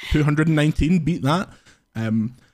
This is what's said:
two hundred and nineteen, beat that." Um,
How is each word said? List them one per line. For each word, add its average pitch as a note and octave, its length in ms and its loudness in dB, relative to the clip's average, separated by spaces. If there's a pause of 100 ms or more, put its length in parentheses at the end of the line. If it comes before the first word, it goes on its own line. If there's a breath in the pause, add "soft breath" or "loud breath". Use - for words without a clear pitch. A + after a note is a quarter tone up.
(120)
two D3+ 120 2
hundred D3+ 220 2
and D#3+ 100 2
nineteen, D3+ 440 2
beat D#3 240 -2
that." E3 260 -2 (460 loud breath)
Um, A2+ 400 -2 (180 soft breath)